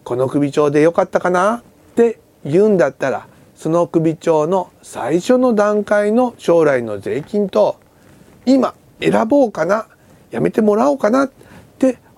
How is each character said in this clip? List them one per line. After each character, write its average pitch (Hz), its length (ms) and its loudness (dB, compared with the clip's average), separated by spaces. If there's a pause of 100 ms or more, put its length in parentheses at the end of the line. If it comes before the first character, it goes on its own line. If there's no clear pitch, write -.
「こ - 100 -6
の 131 140 -2
首 143 240 -2
長 147 180 0
で 147 120 2
よ 165 100 4
か 185 120 0
っ - 20 -2
た 185 140 -4
か 180 100 -2
な？」 196 320 0 (300)
っ - 20 -20
て 233 260 0 (240)
言 160 200 2
う 220 40 2
ん 208 80 2
だ 160 120 2
っ 131 40 -6
た - 180 -6
ら、 101 160 -8 (300)
そ - 140 -8
の 170 160 0
首 165 280 -2
長 156 320 0
の 180 220 -2 (140)
最 - 380 -4
初 254 180 2
の 254 160 2
段 208 280 0
階 208 300 0
の 240 240 0
将 165 300 0
来 135 160 0
の 107 180 -8
税 120 260 -6
金 208 220 -4
と、 - 280 0 (680)
今 247 300 2 (260)
選 196 260 0
ぼ 277 200 2
う 208 40 -6
か 160 140 -4
な、 208 220 -2 (440)
や - 120 -6
め 170 80 0
て 220 100 -2
も 208 160 2
ら 254 140 2
お 277 60 -2
う - 20 -16
か 214 100 0
な 262 160 2
っ 269 60 -6 (480)
て 262 180 0 (220)